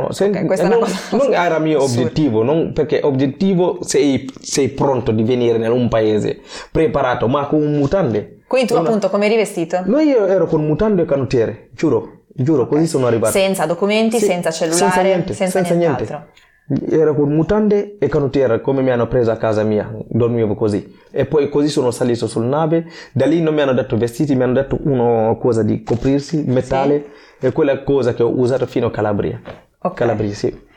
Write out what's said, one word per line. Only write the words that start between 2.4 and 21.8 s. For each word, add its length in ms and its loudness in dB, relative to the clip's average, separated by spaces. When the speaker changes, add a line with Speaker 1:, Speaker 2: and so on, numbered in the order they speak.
Speaker 1:
non, 300 0
perché 300 0
obiettivo 800 0
sei, 460 0
sei 280 -2
pronto 420 0
di 120 2
venire 340 2
in 120 -2
un 200 2
paese 500 0
preparato, 560 0
ma 200 0
con 140 0
mutande. 720 -2
Speaker 2:
Quindi 220 0
tu 80 0
Speaker 1:
Una 100 0
Speaker 2:
appunto 220 0
come 160 0
eri 100 2
vestito? 500 -2
Speaker 1:
No, 140 2
io 260 4
ero 220 2
con 180 0
mutande 360 2
e 40 2
canottiere, 680 -2
giuro, 500 -2
giuro, 300 2
Speaker 2:
Ok. 60 -6
Speaker 1:
così 180 2
sono 200 0
arrivato. 260 2
Speaker 2:
Senza 320 0
documenti, 540 0
Speaker 1:
Sì, 60 0
Speaker 2:
senza 260 0
cellulare, 300 -2
Speaker 1:
senza 200 2
niente, 320 0
Speaker 2:
senza 260 -4
Speaker 1:
senza 140 0
niente. 300 0
Speaker 2:
nient'altro. 340 -12
Speaker 1:
Ero 240 4
con 180 0
mutande 680 0
e 80 0
canottiere, 540 0
come 220 0
mi 80 2
hanno 160 0
preso 240 2
a 60 0
casa 260 0
mia, 280 0
dormivo 460 0
così. 420 -4
E 140 -2
poi 240 0
così 180 0
sono 220 0